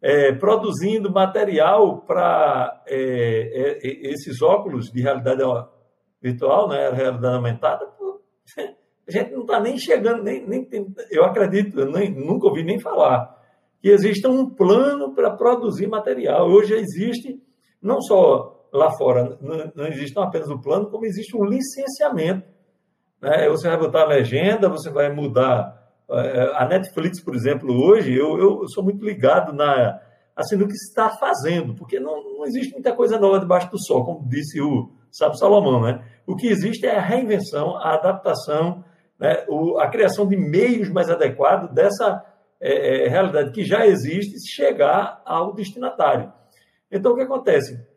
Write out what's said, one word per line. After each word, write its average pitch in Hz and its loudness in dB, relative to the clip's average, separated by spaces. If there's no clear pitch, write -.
é, 139 4
produzindo 202 0
material 190 2
pra, 156 0
é, 135 -4
é, 123 -2
é, 139 -8
esses 139 -8
óculos 170 2
de 123 -4
realidade 131 0
au-, 123 -4
virtual, 131 0
né, 139 -2
realidade 127 -2
aumentada, 120 -2
pô, 392 -12
<laughs> - -14
a - -18
gente 196 -4
não 254 -8
tá 226 -2
nem 240 -2
chegando, 233 0
nem, 247 -6
nem 254 -6
tem, 202 -8
eu 165 4
acredito, 196 0
eu 135 -2
nem, 180 0
nunca 151 -2
ouvi 156 2
nem 185 -4
falar 131 0
que 196 2
exista 202 4
um 262 2
plano 269 2
pra - 2
produzir 233 0
material. 196 0
Hoje 202 6
existe, 240 -6
não 226 -2
só 160 4
lá 139 4
fora, 123 0
não, 160 -10
não 147 -8
existe 143 -8
apenas 165 -4
o 135 -8
plano, 185 -2
como 226 -8
existe 208 -8
um 208 2
licenciamento, 254 -2
né? 151 2
Você 160 0
vai 165 2
botar 156 2
a 156 4
legenda, 151 2
você - -6
vai 143 0
mudar, 127 0
é, 127 0
a 131 2
Netflix, 180 -4
por - -8
exemplo, 127 -2
hoje, 143 4
eu, 151 0
eu, 202 2
eu 190 -10
sou - -8
muito 202 -4
ligado 160 0
na, 135 0
assim, 160 -4
no 202 2
que 202 -8
se - -16
tá 220 2
fazendo, 160 -4
porque - -8
não, 147 -8
não 302 -10
existe 254 -6
muita 247 -2
coisa 226 2
nova 196 4
debaixo 180 0
do 202 -8
sol, 127 0
como 156 -8
disse 147 -6
o 143 -2
sábio - -2
Salomão, 180 4
né? 117 -2
O 190 -6
que 240 -2
existe 208 0
é - 2
a 190 0
reinvenção, 185 -2
a 160 -2
adaptação, 170 -2
né? - 0
O, 160 -2
a - 0
criação 208 0
de 196 0
meios 196 0
mais 170 0
adequados 156 0
dessa, 196 0
é, 143 0
é, - 2
realidade 175 0
que 208 -4
já 214 2
existe 185 0
chegar 196 0
ao 180 -4
destinatário. 190 -2
Então, 196 2
o 240 2
que 269 -2
acontece? 175 0